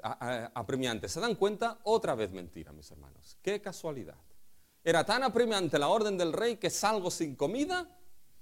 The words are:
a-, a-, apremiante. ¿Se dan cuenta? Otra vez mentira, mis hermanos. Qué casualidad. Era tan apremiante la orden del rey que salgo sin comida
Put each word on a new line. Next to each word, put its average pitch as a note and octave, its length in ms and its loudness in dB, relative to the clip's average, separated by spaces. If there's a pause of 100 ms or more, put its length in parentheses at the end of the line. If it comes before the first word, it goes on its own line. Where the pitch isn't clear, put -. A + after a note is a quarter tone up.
a-, A2 180 -4
a-, A#2+ 340 -4
apremiante. A#2+ 540 -2
¿Se B2 100 -6
dan A3 180 0
cuenta? G#3 480 0
Otra G3+ 300 2
vez G#2+ 160 0
mentira, E2+ 440 -10
mis D2+ 160 -20
hermanos. C#2+ 500 -20
Qué G3+ 220 -4
casualidad. D3 580 -8 (640)
Era E3 180 6
tan A#3+ 200 2
apremiante G#3 560 4
la C#3+ 100 4
orden G#3 300 4
del E3 160 2
rey A3 240 0
que F3+ 100 0
salgo G3 420 0
sin C#3+ 260 -4
comida D4+ 520 0 (540)